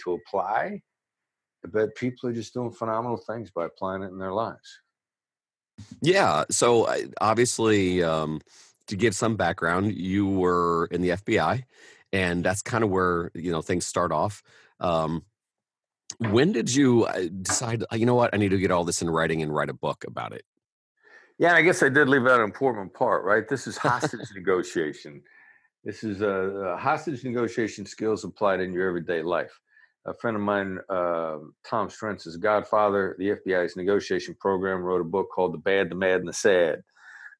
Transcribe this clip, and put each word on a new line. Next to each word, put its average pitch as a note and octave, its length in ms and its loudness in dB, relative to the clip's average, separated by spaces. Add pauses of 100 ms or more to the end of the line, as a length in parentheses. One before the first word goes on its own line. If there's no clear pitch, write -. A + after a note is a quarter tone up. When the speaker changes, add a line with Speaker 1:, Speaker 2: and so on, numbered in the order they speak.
Speaker 1:
to F2+ 100 -2
apply. G#2+ 680 -4 (920)
But G#2+ 260 0
people B2 340 -4
are - 20 -4
just A#2 220 -8
doing A#2+ 180 -6
phenomenal A2+ 460 -4
things A2 320 -10
by E2+ 160 -4
applying F#2+ 360 -6
it G2 40 -8
in F#2 120 -14
their F#2+ 140 -6
lives. G#2 480 -6 (1200)
Speaker 2:
Yeah. C3 500 4
So, A#2+ 360 4
I, C2 220 -4 (120)
obviously, G#2+ 840 2
um, D#2 380 0 (460)
to G#2 100 -8
give G2+ 180 2
some A2+ 220 0
background, F2+ 560 0
you G2 340 0
were F2 680 2
in F2 100 0
the F2+ 80 2
F F2+ 160 -4
B A2 120 2
I, F#2 280 0 (440)
and F2+ 320 0
that's F2+ 200 -2
kinda A2+ 240 0
where, F2+ 480 0
you E2+ 160 -6
know, D#2+ 100 -2
things F2+ 240 -2
start F2 280 -2
off. F2+ 300 -2 (380)
Um, E2 460 -2 (920)
when A#2 340 4
did A3+ 200 -2
you, B2 340 6
uh, F#2 200 -4 (160)
decide, A2+ 400 -2 (100)
"Uh, B2 40 -2
you A2+ 100 4
know B2 80 4
what? A#2+ 180 4
I G2+ 40 0
need G2+ 140 4
to G2 80 4
get F#2 120 2
all F2 140 2
this E2+ 180 -2
in E2+ 80 0
writing D#2+ 320 0
and D2+ 100 -2
write D2 160 0
a B1+ 60 -8
book - 320 -4
about A1 260 -10
it"? - 120 -14 (960)
Speaker 1:
Yeah, E3+ 180 4
I D#3+ 60 8
guess F3+ 200 4
I D3 60 6
did C#3 200 4
leave C3 160 4
out B2+ 140 6
an A2+ 60 4
important G#2+ 500 -4
part, G#2 300 0
right? G#2+ 240 2
This C3+ 180 -4
is G#2+ 100 -8
hostage B2 440 -2
Speaker 2:
<laughs> - 160 -14
Speaker 1:
negotiation. E2+ 880 -2 (580)
This A2 220 -10
is, G2+ 180 -4
uh, F#2+ 540 -2
uh, - 20 -10
hostage D3 460 -4
negotiation A#2 600 -4
skills G#2+ 380 -4
applied F#2+ 380 -2
in F#2 120 -4
your F2+ 140 -2
everyday E2+ 360 -2
life. D#2+ 380 -4 (460)
A - 80 -8
friend A2+ 220 -4
of G#2 60 -2
mine, G2 360 -2 (100)
uh, E2+ 500 -2 (260)
Tom G#2+ 240 -4
Strentz, G2+ 380 -10
is E2 100 -12
godfather G2+ 760 2
of - 60 -12
the G2 140 0
F G2 120 -2
B F#2+ 100 0
I's F2 200 0
negotiation F#2 640 -2
program, F#2+ 440 0
wrote F2+ 180 0
a F2 40 -2
book F#2 300 -2
called F#2 180 0
The D#2+ 60 -8
Bad, G2 320 2
the F2 60 -8
Mad, F#2 240 2
and F2 80 -6
the D#2+ 40 -8
Sad F2+ 520 2 (560)